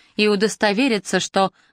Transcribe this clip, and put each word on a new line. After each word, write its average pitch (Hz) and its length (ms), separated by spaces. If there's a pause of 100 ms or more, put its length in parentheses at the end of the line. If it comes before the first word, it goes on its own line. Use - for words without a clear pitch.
(160)
и 214 120
удостовериться, 208 920
что 190 320 (220)